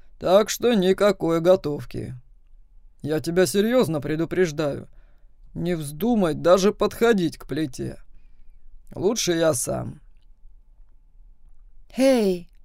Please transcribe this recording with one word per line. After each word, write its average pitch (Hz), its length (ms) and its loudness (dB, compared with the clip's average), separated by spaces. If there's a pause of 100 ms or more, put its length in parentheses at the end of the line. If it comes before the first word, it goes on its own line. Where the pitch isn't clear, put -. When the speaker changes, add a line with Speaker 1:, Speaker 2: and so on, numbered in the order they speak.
(200)
Speaker 1:
так 202 320 4
что 240 240 0
никакой 185 680 2
готовки. 147 720 0 (880)
Я 151 180 -2
тебя 170 280 2
серьезно 202 520 0
предупреждаю, 151 880 -2 (680)
не 170 180 -4
вздумай 160 600 0
даже 180 360 4
подходить 208 680 0
к - 100 -18
плите. 139 500 -8 (960)
Лучше 190 400 0
я 165 220 2
сам». 127 460 -6 (2000)
Speaker 2:
«Эй, 214 500 2 (180)